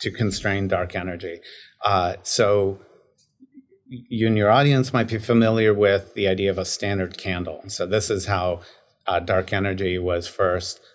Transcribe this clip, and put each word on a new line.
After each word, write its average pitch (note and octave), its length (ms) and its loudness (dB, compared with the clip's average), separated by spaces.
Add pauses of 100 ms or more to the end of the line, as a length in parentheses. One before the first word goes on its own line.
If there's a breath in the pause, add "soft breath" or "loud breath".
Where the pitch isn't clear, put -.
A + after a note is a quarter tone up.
to G#2+ 100 -6
constrain G2 560 -2
dark F2+ 280 -2
energy. F2 440 -8 (440 loud breath)
Uh, F#2 400 2
so G2+ 560 2 (1080)
you A#2 400 -2
and A2 100 4
your G#2 140 4
audience C3+ 400 4
might A2+ 160 0
be A2 100 -4
familiar A2+ 560 4
with G2+ 400 2
the G2+ 140 0
idea F#2+ 220 0
of F#2 80 -2
a F#2+ 80 -2
standard G2 520 -4
candle. F2 500 -6
So F#2+ 180 -6
this G2+ 240 -2
is G2 160 -2
how, F2+ 360 -2 (460 soft breath)
uh, F2 140 0
dark F#2 320 0
energy F#2+ 440 -2
was F2+ 300 -2
first F2+ 540 -2 (140)